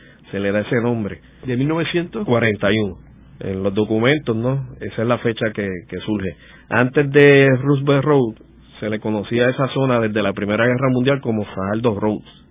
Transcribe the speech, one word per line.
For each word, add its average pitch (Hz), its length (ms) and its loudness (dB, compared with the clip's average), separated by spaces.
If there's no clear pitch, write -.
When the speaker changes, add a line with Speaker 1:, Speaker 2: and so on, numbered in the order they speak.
Speaker 1:
se 98 100 -6
le 101 120 0
da 104 80 0
ese 110 200 0
nombre. 110 420 -2
Speaker 2:
¿De 123 140 -4
mil 135 100 0
novecientos? 165 560 -4
Speaker 1:
Cuarenta 110 480 2
y 110 60 2
uno. 101 220 -4
En 95 220 -6
los 98 120 -2
documentos, 113 600 0
¿no? 127 320 -4
Esa 110 220 -6
es 117 40 0
la 120 120 0
fecha 113 340 -2
que, 101 140 -6
que 90 120 -10
surge. 95 360 -4
Antes 127 420 2
de 143 360 8
Roosevelt 139 420 2
Road, 135 320 2
se 107 100 -6
le 107 100 -4
conocía 110 460 -2
a 127 60 4
esa 131 180 -2
zona 131 300 0
desde 110 240 0
la 98 100 0
Primera 104 320 0
Guerra 127 260 0
Mundial 131 300 0
como 113 240 -2
Fajardo 101 540 -4
Road. 107 220 -2